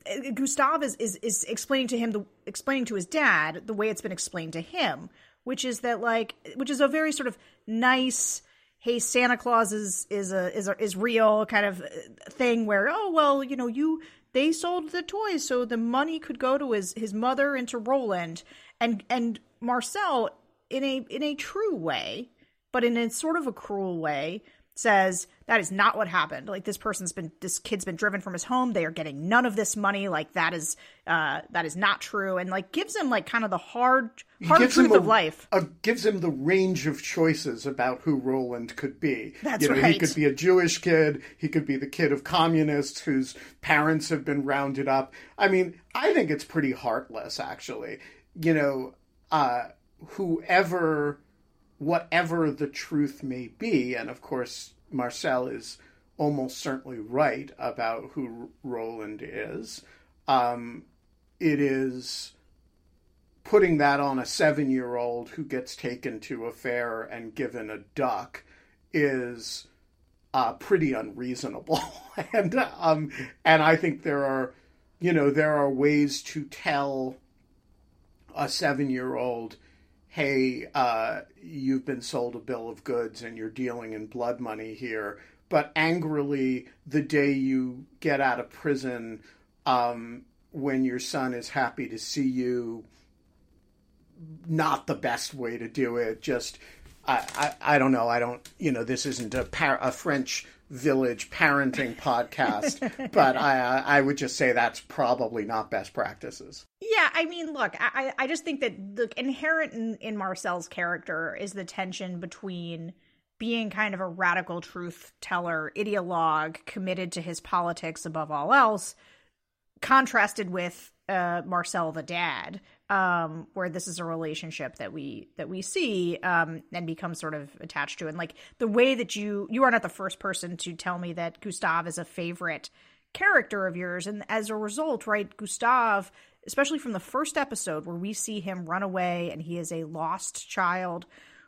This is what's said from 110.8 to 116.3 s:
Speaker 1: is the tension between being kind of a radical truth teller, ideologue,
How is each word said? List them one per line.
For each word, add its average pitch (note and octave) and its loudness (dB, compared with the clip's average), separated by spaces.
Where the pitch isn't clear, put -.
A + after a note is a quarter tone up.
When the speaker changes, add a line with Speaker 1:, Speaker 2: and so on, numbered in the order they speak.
Speaker 1:
is G3 -8
the F#3+ -8
tension F#3 -8
between F3 -10
being A3+ -2
kind G3+ -2
of F#3 -6
a F#3+ -4
radical F3 0
truth - -12
teller, E3+ -2
ideologue, E3+ 0